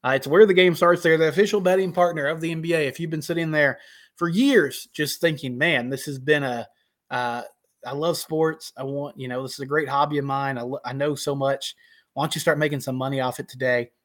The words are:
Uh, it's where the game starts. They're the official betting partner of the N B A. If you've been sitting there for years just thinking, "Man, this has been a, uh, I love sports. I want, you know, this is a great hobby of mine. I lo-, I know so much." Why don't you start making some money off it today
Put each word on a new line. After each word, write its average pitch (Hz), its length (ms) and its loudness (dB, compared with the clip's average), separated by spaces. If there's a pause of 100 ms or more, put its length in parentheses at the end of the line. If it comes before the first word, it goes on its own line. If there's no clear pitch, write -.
Uh, 127 60 -2
it's 135 180 0
where 180 180 6
the 196 80 2
game 180 220 6
starts. 175 260 4
They're 160 160 4
the 160 120 10
official 202 320 2
betting 185 320 2
partner 165 340 2
of 160 140 -4
the 165 100 -4
N 165 100 -6
B 165 120 -2
A. 160 80 2
If 139 180 -4
you've 165 100 -6
been 156 120 -6
sitting 165 300 -4
there 147 280 2 (380)
for 170 100 -2
years 190 640 2
just - 300 -6
thinking, 143 360 -2
"Man, 135 320 0
this 135 160 -6
has 135 140 -8
been 143 240 2
a, 120 240 -6 (420)
uh, 120 340 -4 (420)
I 123 80 -10
love 156 240 -2
sports. 160 580 -4
I 127 80 -12
want, 139 340 -8
you 127 120 -10
know, 123 120 -6
this 127 120 -10
is - 80 -16
a 139 40 -6
great 143 220 -2
hobby 143 300 0
of 139 80 -2
mine. 139 320 -2
I 120 60 -6
lo-, 127 200 -8
I 123 80 -8
know 143 240 -2
so 143 180 -4
much." 139 400 -2 (400)
Why 139 100 -4
don't 156 120 -4
you 160 60 -6
start 151 180 2
making 147 220 -2
some 127 160 -6
money 131 240 -4
off 127 180 -4
it - 80 -10
today 123 440 -2 (140)